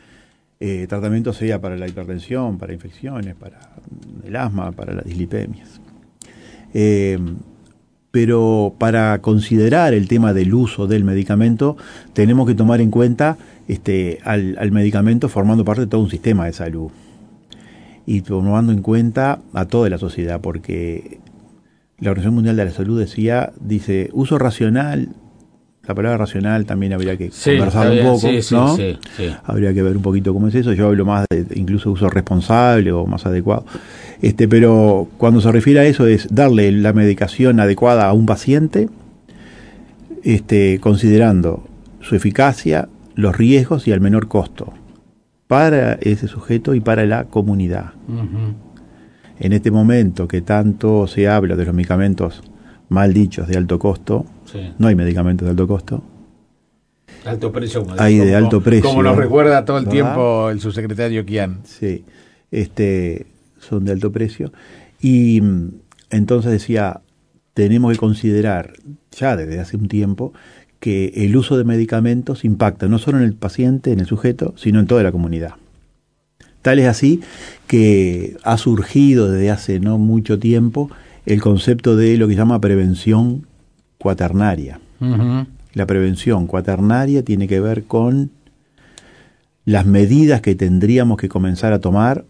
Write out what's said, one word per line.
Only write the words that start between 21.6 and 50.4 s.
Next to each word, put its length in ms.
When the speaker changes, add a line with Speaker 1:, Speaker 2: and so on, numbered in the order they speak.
Speaker 1:
la 140
Organización 240
Mundial 220
de 80
la 60
Salud 280
decía, 600
dice, 540
uso 240
racional, 720
la 120
palabra 220
racional 480
también 280
habría 240
que 140
Speaker 2:
Sí, 260
Speaker 1:
conversar 300
Speaker 2:
está 20
Speaker 1:
un 60
Speaker 2:
bien, 120
Speaker 1:
poco, 200
Speaker 2:
sí, 160
sí, 120
Speaker 1:
¿no? 200
Speaker 2:
sí, 220
sí. 60
Speaker 1:
Habría 300
que 80
ver 160
un 60
poquito 280
cómo 160
es 80
eso. 180
Yo 140
hablo 180
más 240
de, 160
incluso 360
uso 180
responsable 840
o 160
más 180
adecuado. 400
Este, 260
pero 600
cuando 240
se 100
refiere 280
a 60
eso 220
es 240
darle 400
la 220
medicación 680
adecuada 480
a 60
un 140
paciente, 600
este, 560
considerando 840
su 140
eficacia, 760
los 220
riesgos 500
y 40
al 100
menor 260
costo 460
para 480
ese 320
sujeto 480
y 40
para 260
la 200
comunidad. 680
Speaker 2:
Ujú. 480
Speaker 1:
En 140
este 180
momento 560
que 140